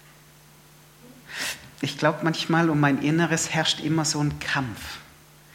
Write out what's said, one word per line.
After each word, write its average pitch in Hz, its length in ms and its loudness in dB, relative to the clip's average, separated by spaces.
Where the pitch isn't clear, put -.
Ich 139 160 -6
glaub, 156 260 0
manchmal 165 460 2
um 151 100 2
mein 143 220 4
Inneres 160 480 2
herrscht - 320 0
immer 156 240 0
so 147 140 0
ein 147 200 -2
Kampf. - 600 -6